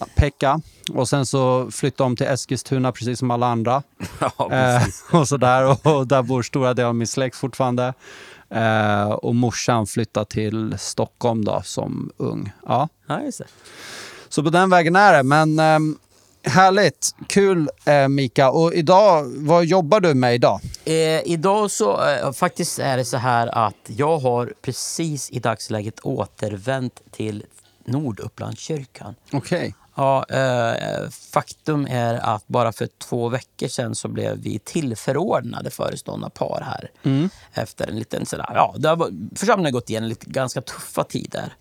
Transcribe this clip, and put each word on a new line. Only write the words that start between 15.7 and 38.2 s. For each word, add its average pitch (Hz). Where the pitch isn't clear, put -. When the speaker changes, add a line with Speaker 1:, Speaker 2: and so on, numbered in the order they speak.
Speaker 1:
härligt. 185
Kul, 190
eh, 143
Mika. 139
Och 165
idag, 170
vad 160
jobbar 175
du 175
med 123
idag? 123
Speaker 2:
Eh, 160
idag 196
så, 208
eh, 139
faktiskt -
är 131
det 127
så 135
här 120
att 95
jag 147
har 120
precis 147
i 127
dagsläget 110
återvänt 117
till 107
Nordupplandskyrkan. 117
Speaker 1:
Okej. 143
Speaker 2:
Ja, 135
eh, 120
faktum 147
är 120
att 113
bara 120
för 123
två 117
veckor -
sedan 117
så -
blev 110
vi 110
tillförordnade 139
föreståndarpar -
här. -
Speaker 1:
Mm. 139
Speaker 2:
Efter -
en 110
liten -